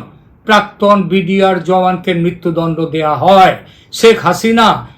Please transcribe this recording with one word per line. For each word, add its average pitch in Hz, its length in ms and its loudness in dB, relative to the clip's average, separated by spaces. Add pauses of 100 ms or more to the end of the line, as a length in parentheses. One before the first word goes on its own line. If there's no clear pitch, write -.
(460)
প্রাক্তন 202 580 0
বিডিআর 190 600 0
জওয়ানকে 185 500 -2
মৃত্যুদণ্ড 165 720 -4
দেয়া 151 300 -4
হয়। 175 420 4 (340)
শেখ 226 280 2
হাসিনা 196 680 0 (100)